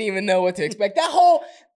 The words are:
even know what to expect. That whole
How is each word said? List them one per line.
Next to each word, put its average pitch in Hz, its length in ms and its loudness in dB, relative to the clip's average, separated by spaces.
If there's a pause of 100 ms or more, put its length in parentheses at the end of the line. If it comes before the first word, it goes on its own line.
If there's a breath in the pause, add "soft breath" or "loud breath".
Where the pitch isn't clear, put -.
even 190 200 -6
know 185 180 0
what 180 140 -2
to 202 60 -4
expect. 208 320 -4
That 330 160 -2
whole 349 320 4 (320 loud breath)